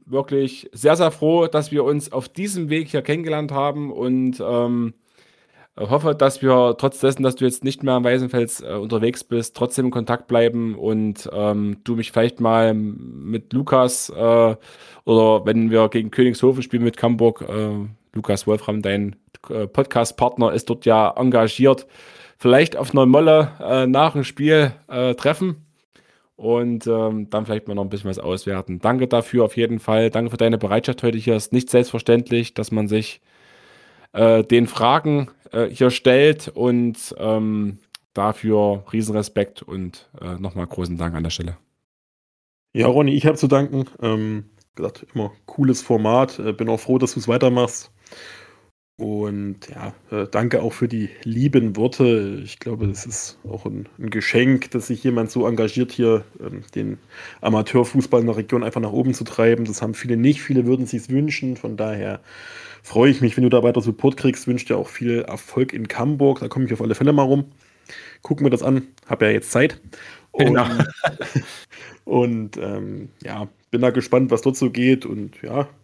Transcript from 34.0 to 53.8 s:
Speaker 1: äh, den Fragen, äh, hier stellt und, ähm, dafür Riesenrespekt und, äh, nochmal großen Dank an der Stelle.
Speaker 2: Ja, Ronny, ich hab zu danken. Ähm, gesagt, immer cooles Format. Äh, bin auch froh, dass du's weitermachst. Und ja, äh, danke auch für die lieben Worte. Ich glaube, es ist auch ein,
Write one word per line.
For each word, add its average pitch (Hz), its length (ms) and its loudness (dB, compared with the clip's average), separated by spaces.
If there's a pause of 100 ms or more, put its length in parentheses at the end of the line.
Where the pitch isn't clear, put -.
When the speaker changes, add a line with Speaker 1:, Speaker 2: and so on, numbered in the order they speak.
Speaker 1:
äh, 113 300 6
den 117 240 4
Fragen, 143 640 0 (220)
äh, 113 140 0
hier 123 240 2
stellt 139 600 4
und, 120 680 -2
ähm, 107 640 -2 (340)
dafür 104 800 0
Riesenrespekt 107 720 -4
und, 92 460 -12 (120)
äh, 90 180 -10
nochmal 90 280 -8
großen 87 300 -8
Dank 85 180 -4
an 80 80 -4
der 82 60 -4
Stelle. 85 280 -8 (1160)
Speaker 2:
Ja, 123 140 2
Ronny, 135 260 4
ich 143 120 0
hab 156 120 4
zu 156 100 2
danken. 139 380 2 (160)
Ähm, 110 440 -4 (300)
gesagt, - 380 -10
immer 104 180 -6 (160)
cooles 131 340 0
Format. 117 580 0
Äh, 107 140 -4
bin 113 160 -4
auch 113 100 -2
froh, 131 200 0
dass 127 160 0
du's 113 120 -6
weitermachst. 123 640 0 (1080)
Und 104 600 -6 (100)
ja, 92 240 -12 (160)
äh, 104 200 -4
danke 113 340 0
auch 113 100 -4
für 123 140 -2
die 110 220 -6 (140)
lieben 117 520 2
Worte. 107 680 0
Ich - 140 -18
glaube, 113 300 -6
es 98 180 -6
ist - 320 -12 (100)
auch 107 200 -12
ein, 104 200 -10 (120)